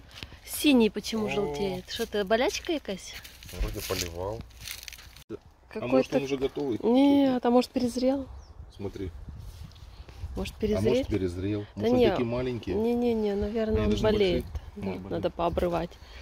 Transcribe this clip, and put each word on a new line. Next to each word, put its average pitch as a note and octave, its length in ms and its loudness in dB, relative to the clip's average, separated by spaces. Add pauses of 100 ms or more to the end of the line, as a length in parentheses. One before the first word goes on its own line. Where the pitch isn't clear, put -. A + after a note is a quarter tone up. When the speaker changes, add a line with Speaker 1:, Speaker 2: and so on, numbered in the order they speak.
(460)
Speaker 1:
Синий A#3+ 460 6
почему G#3+ 360 -4
Speaker 2:
О. G3+ 40 -2
Speaker 1:
желтеет? F#3 600 -2
Что, - 120 -6
это G#3 220 -2
болячка A#3+ 480 0
якась? - 420 -6 (460)
Speaker 2:
Вроде G#2+ 280 -2
поливал. F#2 520 -4 (1300)
Speaker 1:
Какой-то A3 160 -8
Speaker 2:
А - 40 -4
может, C4 260 2
он C4 100 4
уже C#4 120 -2
готовый? C4+ 460 -2
Speaker 1:
Нет, C4+ 640 6
а A#3+ 40 4
может, B3 200 4
перезрел? B3+ 560 0 (500)
Speaker 2:
Смотри. F#2+ 340 -8 (1300)
Speaker 1:
Может, F#3+ 200 -6
Speaker 2:
А - 40 -8
Speaker 1:
перезрел? G#3 220 0 (120)
Speaker 2:
может, C4 140 2
перезрел? F#2+ 520 -2 (160)
Speaker 1:
Да G2+ 60 -4
Speaker 2:
Может, A#3+ 140 4
Speaker 1:
не. - 140 6
Speaker 2:
такие C3 160 0
маленькие? B2 500 -4
Speaker 1:
Не-не-не, A3+ 580 2
наверное, A3 420 0
Speaker 2:
Они G#3+ 80 2
Speaker 1:
он G#3 60 4
Speaker 2:
даже G#3 120 2
Speaker 1:
болеет. G3+ 420 4
Speaker 2:
большие? - 180 -10 (140)
Speaker 1:
Нет, G3 80 -8
Speaker 2:
Может, F#3 200 -4
Speaker 1:
надо F#3+ 60 -8 (120)
Speaker 2:
болеет. F3 120 -2
Speaker 1:
пообрывать. E3+ 560 0 (320)